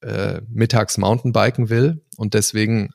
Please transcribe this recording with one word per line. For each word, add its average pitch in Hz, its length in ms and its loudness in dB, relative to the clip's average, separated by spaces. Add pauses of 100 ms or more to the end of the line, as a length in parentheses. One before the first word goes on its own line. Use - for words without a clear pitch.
äh, 104 480 -6
mittags 113 480 0
Mountainbiken 110 720 2
will 139 320 0 (160)
und 104 160 -6
deswegen 107 600 0